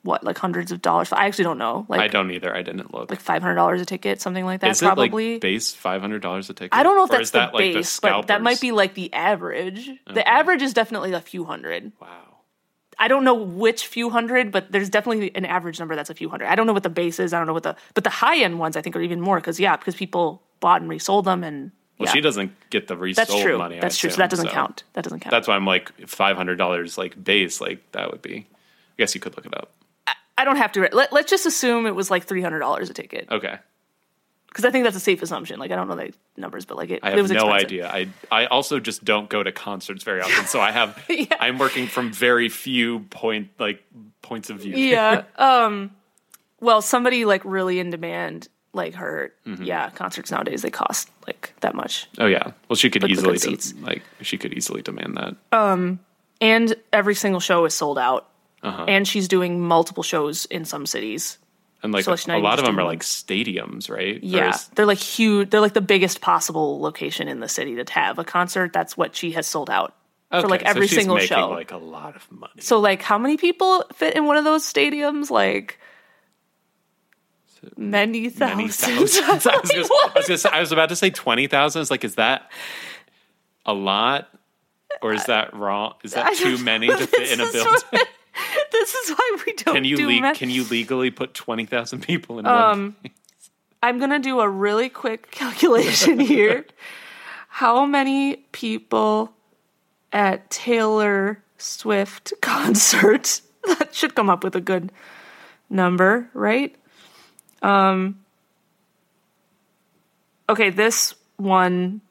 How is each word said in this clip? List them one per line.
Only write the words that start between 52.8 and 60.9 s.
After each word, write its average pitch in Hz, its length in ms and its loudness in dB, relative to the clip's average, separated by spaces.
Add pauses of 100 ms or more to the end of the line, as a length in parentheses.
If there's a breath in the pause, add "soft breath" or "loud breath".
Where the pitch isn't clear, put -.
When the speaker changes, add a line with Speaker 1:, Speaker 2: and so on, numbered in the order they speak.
Speaker 2:
could 98 140 0
Speaker 1:
Like, 98 80 0
the - 80 4
Speaker 2:
easily 92 180 4
Speaker 1:
good - 200 -2
Speaker 2:
de-, - 60 -10
Speaker 1:
seats. - 180 -10
Speaker 2:
like, - 200 -8 (200)
she - 160 -6
could - 160 -8
easily - 280 -6
demand - 340 -10
that. - 200 -8 (220)
Speaker 1:
Um, 185 420 0 (420)
and 220 340 4 (160)
every 208 240 2
single 196 240 0
show 175 240 4
is 160 100 2
sold 147 240 -2
out. 127 300 0 (360)
Speaker 2:
Uh-huh. - 240 -6
Speaker 1:
And 196 200 2
she's 190 220 -2
doing 180 320 2
multiple 170 420 2
shows 156 420 -4
in 165 200 -8
some 147 200 -10
cities. 110 520 -6 (460)